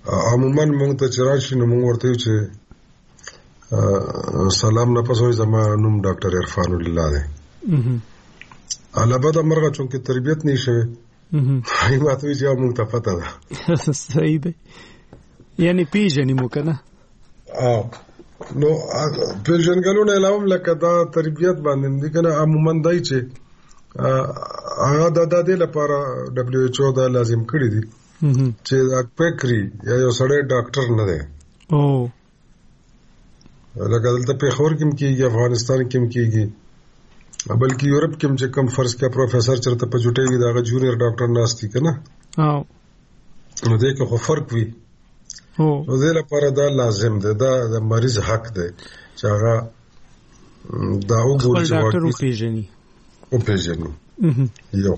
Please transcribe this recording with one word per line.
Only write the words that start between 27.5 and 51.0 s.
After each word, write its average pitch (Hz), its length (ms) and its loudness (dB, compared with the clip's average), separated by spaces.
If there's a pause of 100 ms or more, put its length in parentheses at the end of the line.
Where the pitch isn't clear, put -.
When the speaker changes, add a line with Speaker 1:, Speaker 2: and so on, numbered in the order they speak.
Speaker 1:
دي 104 100 0 (420)
Speaker 2:
مهم. 131 320 2 (100)
Speaker 1:
چې - 100 -2
دا 131 280 2
فکري 123 600 0 (220)
یا 107 100 0
یو 127 160 4
سړی 131 320 2
ډاکټر 127 480 -2
نه 110 160 2
دی. 82 140 -2 (520)
Speaker 2:
او. 139 360 2 (1700)
Speaker 1:
لکه 110 340 0
دلته 123 220 0
پېښور 143 440 2
کې 147 60 -4
هم 151 80 2
کېږي، 135 320 0
افغانستان 123 640 0
کې 131 80 -4
هم 123 120 2
کېږي، 110 400 0 (1000)
بلکې 127 360 0
یورپ 147 340 0
کې - 60 -2
هم 139 120 2
چې 123 80 -2
کوم 131 220 0
فرض 120 300 -2
کړه 131 120 0
پروفیسر 123 480 2
چېرته 123 300 -2
په 120 120 -2
جوټۍ 120 320 2
وي، 127 80 2
د 120 40 2
هغه 120 200 0
جونیئر 123 320 0
ډاکټر 117 340 0
ناست 117 360 0
وي 104 40 -6
که 123 120 -2
نه؟ 151 220 0 (360)
Speaker 2:
او. 147 260 0 (1040)
Speaker 1:
نو 113 80 4
دې 135 220 0
کې 127 80 0
خو 117 100 -2
فرق 147 360 -2
وي. 113 220 -4 (840)
Speaker 2:
او. 151 260 0
Speaker 1:
نو 131 120 -2
دې 160 200 2
لپاره 143 340 0
دا 143 180 2
لازم 117 500 0
دی، 104 160 0
دا 131 320 0
د 110 160 -2
مریض 113 360 0
حق 107 360 -2
دی 87 140 -4 (480)
چې - 80 -12
هغه، 113 460 0 (1000)
م، 98 280 -4
دا 101 180 0